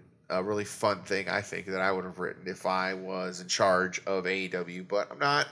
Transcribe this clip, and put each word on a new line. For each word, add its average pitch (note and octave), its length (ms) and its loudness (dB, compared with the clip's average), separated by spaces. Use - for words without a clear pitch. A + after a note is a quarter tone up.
a F#2 140 2
really G#2 220 0
fun G2 380 0
thing, F#2+ 240 0
I F#2 140 0
think, F2+ 260 -8
that F#2+ 140 -2
I F#2+ 100 4
would F#2 120 0
have F2+ 160 -8
written - 280 -6
if F#2 180 -4
I F#2 280 2
was F#2 480 -6
in F2+ 60 -12
charge F#2 580 4
of F#2+ 220 0
A F#2+ 80 2
E F#2+ 140 -2
W, F2+ 340 -6
but G2 280 -2
I'm - 60 -12
not. C#3+ 340 4